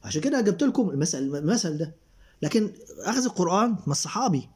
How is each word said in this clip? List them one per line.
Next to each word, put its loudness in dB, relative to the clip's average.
عشان -4
كده 0
جبت 2
لكم 2
المثل، -2
المثل -2
ده. -6
لكن 0
أخذ -2
القرآن 2
ما 0
الصحابي -2